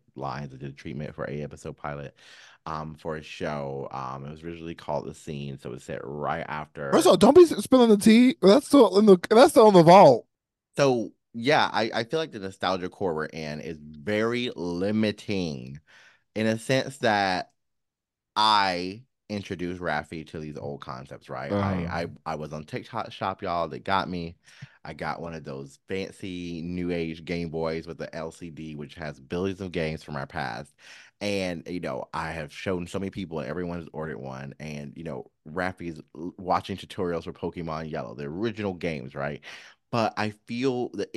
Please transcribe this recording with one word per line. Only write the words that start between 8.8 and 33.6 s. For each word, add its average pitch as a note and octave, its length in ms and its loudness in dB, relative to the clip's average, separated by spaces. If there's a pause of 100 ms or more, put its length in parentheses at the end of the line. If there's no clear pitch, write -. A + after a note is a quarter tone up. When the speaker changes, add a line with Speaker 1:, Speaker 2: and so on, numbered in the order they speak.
Speaker 2:
in G#3+ 80 6
the, F#3+ 120 10 (120)
that's B3+ 220 10
still A3+ 160 10
in G3+ 60 10
the F3 80 12
vault. E3 440 10 (500)
Speaker 1:
So, B2+ 360 2 (220)
yeah, A#2 380 2
I, A2 220 0
I A#2 100 -2
feel D#3+ 140 -4
like D#3+ 140 -6
the A2+ 60 -12
nostalgia F#2+ 500 -2
core F2 260 -4
we're D#2 120 -4
in D2+ 340 -8
is D#2+ 180 -10
very G#2+ 800 -2
limiting F2 1200 -2 (540)
in A2 120 -2
a A2 120 0
sense C3+ 400 -2
that G2+ 540 0 (840)
I G2+ 680 2 (240)
introduced F2+ 520 -6
Rafi D#2 480 -6
to E2+ 120 -12
these D2+ 180 -10
old C#2+ 240 -10
concepts, C2 480 -16
right? C#2 300 -6
I, F#2+ 240 -2
Speaker 2:
Uh-huh. E2+ 60 -8
Speaker 1:
I, E2+ 160 -4 (200)
I D#2+ 100 -6
was D2+ 160 -10
on D2+ 120 -10
TikTok - 480 -10
Shop, F#2+ 300 -6
y'all, E2+ 260 -4
that C2 160 -12
got F#2+ 240 0
me. E2+ 280 -8 (480)
I D#2+ 100 -14
got D2+ 280 -8
one E2 120 -10
of D#2 100 -14
those C#2 340 -14 (100)
fancy F2+ 720 -8
new F2 280 -6
age E2 340 -6
Game E2+ 260 -6
Boys D#2+ 360 -6
with D#2 120 -12
the D2+ 160 -12
L E2 180 -10
C E2+ 180 -16
D, D#2 260 -14
which D2 200 -14
has D2 240 -10
billions F2 400 -4
of F#2 120 -10
games D#2 300 -4
from D2+ 140 -12
our C#2 100 -6
past. C#2 480 -10 (460)
And, F#2+ 480 -4
you F2+ 120 -8
know, C2+ 340 -8
I D#2+ 180 -6
have D#2 200 -10
shown F2+ 340 -6
so G2 120 -10
many F#2+ 120 -6
people E2 300 -8
and C2 80 -8
everyone's F2 440 -8